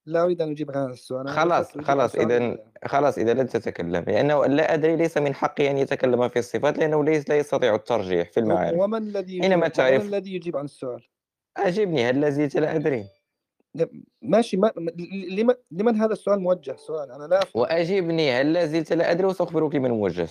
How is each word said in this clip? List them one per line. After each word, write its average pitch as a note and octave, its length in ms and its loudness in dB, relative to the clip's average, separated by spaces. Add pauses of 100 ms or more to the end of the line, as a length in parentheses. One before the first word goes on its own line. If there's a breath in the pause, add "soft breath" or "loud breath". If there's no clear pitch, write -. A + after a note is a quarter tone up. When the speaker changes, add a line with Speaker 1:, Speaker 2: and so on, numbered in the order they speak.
Speaker 1:
لا E3 160 0
أريد F3 200 0
أن D#3 80 -2
أجيب D3 200 -8
على C3+ 220 -4
السؤال، C3 360 -8
أنا D3 80 -6
Speaker 2:
خلاص، E3+ 160 2
Speaker 1:
فقط - 240 0
أجيب C#3+ 220 0
على A#2+ 100 2
Speaker 2:
خلاص، - 0 -
Speaker 1:
سؤال - 220 0
Speaker 2:
إذًا، A#2+ 60 4
Speaker 1:
ال- A#2+ 220 0 (280)
Speaker 2:
خلاص، C#3+ 320 2
إذا A2 160 2
لن B2+ 140 2
تتكلم، F2 560 -4
لأنه C3 420 2
أن C3 100 2
لا D#3 180 2
أدري D#3+ 220 2
ليس D#3+ 220 0
من C#3+ 160 0
حقه D3 360 -2
أن C#3 80 0
يتكلم B2 500 2
في B2 100 -4
الصفات، B2 400 -2
لأنه D3+ 260 0
ليس، D3+ 260 0
لا D3 80 4
يستطيع C3 360 2
الترجيح F#2+ 580 0
في - 80 0
Speaker 1:
و-، - 0 -
Speaker 2:
المعارف. G#2 420 0
Speaker 1:
ومن G#3+ 200 -2
الذي G3 380 -8
Speaker 2:
حينما F3 260 2
Speaker 1:
يجيب، - 80 -4
ومن - 20 -
Speaker 2:
تعرف C3+ 300 4
Speaker 1:
الذي G3 280 -6
يجيب E3+ 220 -8
عن C#3 80 -4
السؤال؟ B2+ 380 -12 (540)
Speaker 2:
أجبني، F3+ 540 0
هل C3+ 100 2
لا D3 100 2
زلت C#3+ 260 -2
لا D3+ 200 0
أدري؟ C#3+ 280 -2 (680)
Speaker 1:
ل-، D#3 280 -4 (200)
ماشي، F#3 340 2
ما، G#3+ 200 2
م-، E3+ 140 -8
ل-، F3 460 -10
ل-، G#3 40 0
لم-، A#3+ 140 2 (160)
لمن G#3+ 260 0
هذا G#3+ 160 0
السؤال G3 280 -2
موجه؟ F3 360 -2
سؤال، D3+ 340 -10
أنا D3 140 -16
لا F#3 180 2
أفهم. - 120 -6
Speaker 2:
وأجبني، E3 760 2
هل C#3 200 4
لا F3 140 2
زلت D#3 260 -2
لا E3 180 2
أدري F3+ 160 2
وسأخبرك D#3+ 500 0
من C3 140 0
موجه F#2+ 400 0